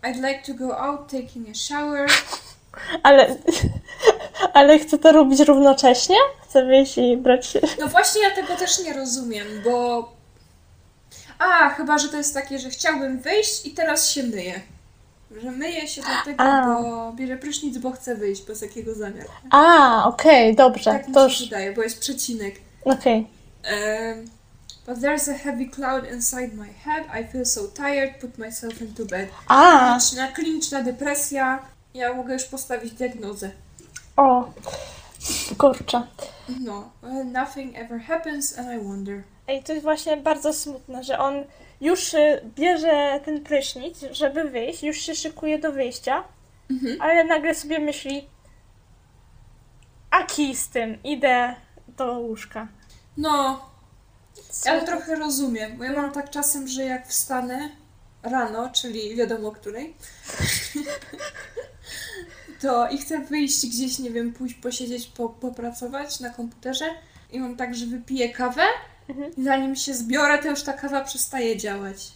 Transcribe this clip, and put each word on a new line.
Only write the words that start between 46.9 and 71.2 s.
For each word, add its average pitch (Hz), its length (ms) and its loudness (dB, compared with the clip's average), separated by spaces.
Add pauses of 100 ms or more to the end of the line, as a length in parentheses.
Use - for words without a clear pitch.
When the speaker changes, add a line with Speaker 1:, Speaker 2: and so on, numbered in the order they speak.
Speaker 2:
ale 330 220 4
nagle 320 320 0
sobie 311 240 -6
myśli, 285 480 -6 (1800)
„A 370 120 4
kij 285 320 -4
z - 140 -8
tym, 226 340 -6
idę 247 520 0 (320)
do 247 320 -8
łóżka”. 220 480 -12 (500)
Speaker 1:
No. 285 480 -2 (840)
Speaker 2:
Co - 200 -6
Speaker 1:
Ja 320 100 2
to 330 60 -6
Speaker 2:
to? 339 60 -6
Speaker 1:
trochę 320 240 -6
rozumiem, 262 640 -6
bo 240 60 -14
ja 262 100 -8
mam 285 180 -4
tak 285 180 -10
czasem, 277 380 -4
że 262 160 -8
jak 254 240 -8
wstanę 254 600 -6 (540)
rano, 233 500 -4
czyli 220 420 -6
wiadomo 220 320 -4
o 214 40 -10
której, 226 420 -14 (800)
<laughs> - 1900 -16
to 240 280 0
i 269 80 -6
chcę 311 220 -8
wyjść 277 480 -4
gdzieś, 254 320 -6
nie 254 120 -8
wiem, 233 220 -6
pójść 247 220 -12
posiedzieć, 240 520 -10
po-, 233 220 -8
popracować 247 880 -10
na 247 100 -12
komputerze 254 560 -10 (460)
i 247 80 -10
mam 247 180 -8
tak, 240 180 -8
że 240 100 -8
wypiję 240 480 -6
kawę 254 300 -4 (460)
Speaker 2:
Mhm. 285 280 -12
Speaker 1:
i 262 60 -6
zanim 269 320 0
się 269 180 -6
zbiorę, 269 500 0
to 320 60 -4
już 285 140 -6
ta 277 100 -6
kawa 277 300 -6
przestaje 240 540 -4